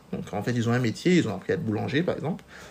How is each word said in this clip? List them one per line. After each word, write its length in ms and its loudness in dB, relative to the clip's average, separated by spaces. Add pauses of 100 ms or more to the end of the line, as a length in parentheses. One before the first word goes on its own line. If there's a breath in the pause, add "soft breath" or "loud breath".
(120)
Donc, 220 -6
en 100 -2
fait, 80 -2
ils 180 2
ont 40 4
un 60 2
métier, 380 2
ils 100 4
ont 80 -2
appris 180 -2
à 20 2
être 100 -4
boulanger, 380 0
par 120 0
exemple. 280 -4 (260 loud breath)